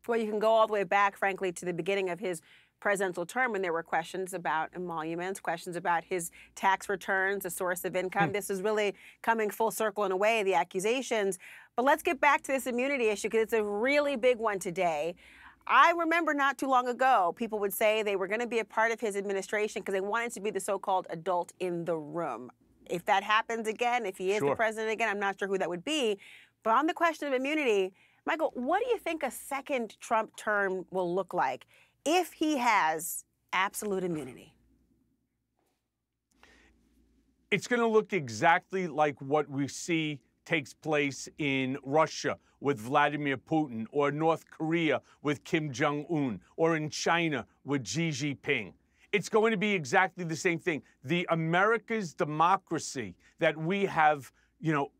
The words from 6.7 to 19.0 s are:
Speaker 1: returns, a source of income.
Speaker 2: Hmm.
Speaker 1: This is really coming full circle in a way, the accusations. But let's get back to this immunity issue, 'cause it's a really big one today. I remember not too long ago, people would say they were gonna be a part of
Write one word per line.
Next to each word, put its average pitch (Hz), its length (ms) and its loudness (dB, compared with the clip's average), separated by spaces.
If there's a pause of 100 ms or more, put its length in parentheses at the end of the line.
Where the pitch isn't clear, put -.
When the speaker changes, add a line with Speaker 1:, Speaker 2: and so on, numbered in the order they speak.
Speaker 1:
returns, 190 560 0
a 175 60 -6
source 180 340 -4
of 185 120 -4
income. 185 320 0
Speaker 2:
Hmm. 196 60 -4
Speaker 1:
This 202 140 -6
is 196 140 -4
really 208 320 0 (280)
coming 226 280 0
full 220 220 -2
circle 208 320 -2
in 190 80 0
a 185 40 0
way, 214 280 2
the 190 100 2
accusations. 196 840 0 (340)
But 240 100 0
let's 294 200 4
get 339 160 0
back 294 220 4
to 277 100 -4
this 262 160 -2
immunity 247 400 0
issue, 208 200 -2
'cause 220 120 2
it's 220 140 0
a 214 100 2
really 277 500 2
big 247 240 2
one 208 220 -2
today. 170 560 -2 (540)
I 277 200 8
remember 330 420 0
not 277 240 0
too 285 100 -4
long 254 220 4
ago, 240 480 4
people 220 220 -6
would 202 160 -2
say 220 280 2
they 202 140 0
were 185 100 -2
gonna 226 200 -2
be 220 140 -2
a 208 40 -4
part 226 260 0
of 226 100 -4